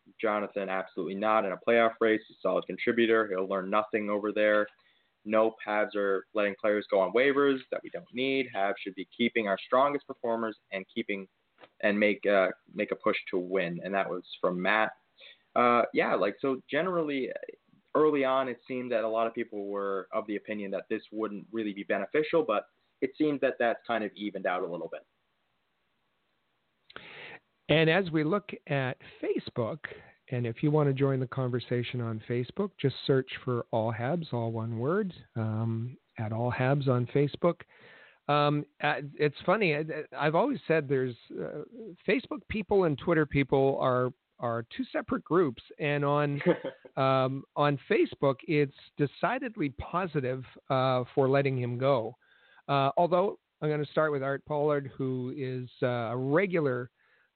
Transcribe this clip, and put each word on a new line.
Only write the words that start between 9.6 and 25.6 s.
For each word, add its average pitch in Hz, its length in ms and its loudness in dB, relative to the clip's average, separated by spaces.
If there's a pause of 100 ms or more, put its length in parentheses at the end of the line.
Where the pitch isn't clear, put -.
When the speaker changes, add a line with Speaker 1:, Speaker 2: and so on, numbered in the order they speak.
Speaker 1:
strongest 139 420 2
performers 113 500 -4 (140)
and 95 220 -6
keeping, 101 340 -6 (540)
and 104 180 2
make, 104 260 2
uh, 95 240 4 (240)
make 104 180 -4
a - 40 -2
push - 220 -2 (140)
to 98 60 -2
win." 90 460 -2
And 92 100 -6
that 95 160 0
was 90 140 -6 (180)
from 90 200 0
Matt. 107 300 2 (640)
Uh, 120 280 4 (100)
yeah, 180 200 0
like, 104 280 0
so 135 280 -2
generally, 151 600 -2 (640)
early 147 300 4
on, 131 240 2
it 117 180 -8
seemed 127 240 -6
that 113 120 0
a 113 40 -2
lot 113 200 0
of 113 60 -4
people 104 340 -6
were 98 440 -4
of 101 160 -4
the 107 80 -4
opinion 101 360 -6
that 95 180 -6
this 110 220 -4
wouldn't 104 400 -6
really 107 220 -4
be 98 100 -10
beneficial, 151 600 0
but 104 240 -2 (340)
it 131 160 -2
seems 147 240 0
that 131 180 4
that's 117 260 2
kind 110 180 0
of 101 120 -4
evened 98 300 -6
out 90 180 0
a - 20 -4
little 85 240 -8
bit. - 160 -14 (2750)